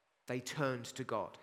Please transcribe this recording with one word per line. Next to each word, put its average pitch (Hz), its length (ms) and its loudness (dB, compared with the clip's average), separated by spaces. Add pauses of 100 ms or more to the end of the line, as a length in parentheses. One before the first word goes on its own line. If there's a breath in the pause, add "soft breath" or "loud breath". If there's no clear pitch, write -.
(280)
they 127 120 0
turned 127 460 2
to - 180 -6
God, 107 400 0